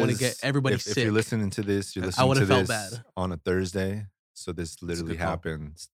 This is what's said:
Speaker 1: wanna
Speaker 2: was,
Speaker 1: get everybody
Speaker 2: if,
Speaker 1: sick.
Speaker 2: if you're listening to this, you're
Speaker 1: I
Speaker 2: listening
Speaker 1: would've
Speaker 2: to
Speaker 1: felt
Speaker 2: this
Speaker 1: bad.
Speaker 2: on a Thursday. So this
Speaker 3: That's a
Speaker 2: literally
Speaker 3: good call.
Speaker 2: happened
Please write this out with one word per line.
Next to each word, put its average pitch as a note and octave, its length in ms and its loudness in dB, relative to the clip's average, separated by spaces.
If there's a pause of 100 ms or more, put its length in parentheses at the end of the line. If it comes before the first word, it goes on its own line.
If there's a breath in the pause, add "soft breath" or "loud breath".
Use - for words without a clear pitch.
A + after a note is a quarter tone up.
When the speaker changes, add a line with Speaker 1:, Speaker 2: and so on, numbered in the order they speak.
Speaker 1:
wanna A#2 120 4
Speaker 2:
was, G#2 60 0
Speaker 1:
get B2 240 0
everybody C3+ 320 2
Speaker 2:
if, - 80 0
Speaker 1:
sick. G#2+ 160 -4
Speaker 2:
if B2 60 4
you're G#2+ 80 2
listening A2 380 2
to G#2+ 120 -4
this, G2+ 340 -2
you're F#2 80 -2
Speaker 1:
I - 40 -2
Speaker 2:
listening C3 200 4
Speaker 1:
would've C3+ 140 6
Speaker 2:
to G2+ 40 4
Speaker 1:
felt F#2+ 220 6
Speaker 2:
this - 300 -2
Speaker 1:
bad. A#2 60 -16 (120)
Speaker 2:
on F#2 160 -2
a E2+ 60 -6
Thursday. F#2+ 680 -2 (280)
So - 180 -10
this E2 200 -8
Speaker 3:
That's - 100 -18
a - 20 -10
Speaker 2:
literally E2+ 280 -4
Speaker 3:
good E2 80 -6
call. E2+ 100 0
Speaker 2:
happened D#2 640 -8